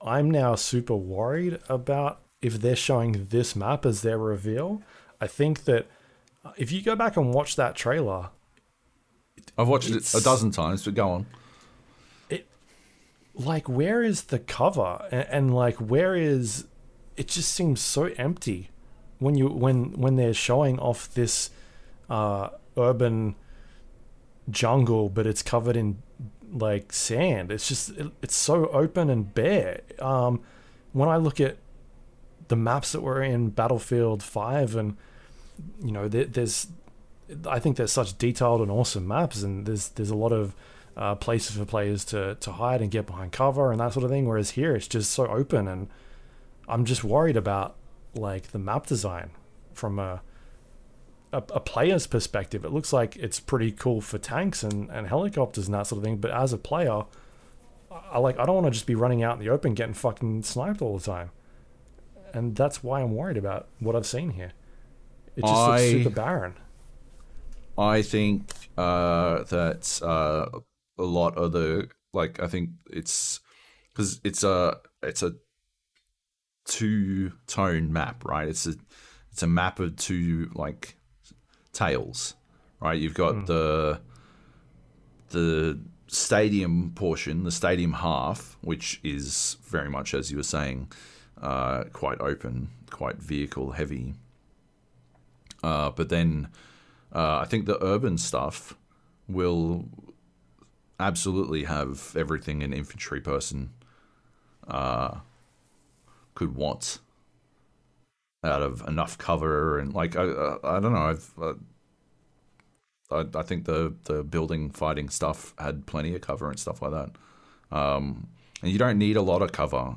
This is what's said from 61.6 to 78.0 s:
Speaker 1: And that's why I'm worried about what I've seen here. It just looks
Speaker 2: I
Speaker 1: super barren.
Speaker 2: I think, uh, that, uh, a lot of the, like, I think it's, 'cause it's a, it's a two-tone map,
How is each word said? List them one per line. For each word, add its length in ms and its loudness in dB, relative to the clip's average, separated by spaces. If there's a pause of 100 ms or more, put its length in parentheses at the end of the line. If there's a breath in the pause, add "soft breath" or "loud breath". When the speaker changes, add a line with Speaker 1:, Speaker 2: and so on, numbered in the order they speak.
Speaker 1:
And 220 -2
that's 280 0
why 180 -2
I'm 140 0
worried 220 -2
about 320 -4 (120)
what 160 0
I've 100 0
seen 240 -4
here. 220 -8 (840 soft breath)
It 60 -2
just 100 6
looks 300 8
Speaker 2:
I 80 6
Speaker 1:
super 200 4
barren. 440 -2 (1200)
Speaker 2:
I 240 4
think, 480 2 (280)
uh, 640 2
that, 580 0
uh, 440 2 (520)
a 60 0
lot 320 2
of 160 2
the, 360 0 (260)
like, 280 -2
I 40 -2
think 240 -2 (200)
it's, 500 -4 (540 soft breath)
'cause 300 -2
it's 180 -2
a, 360 4 (240)
it's 200 -4
a 120 -2 (1300)
two-tone 1300 0
map, 320 -4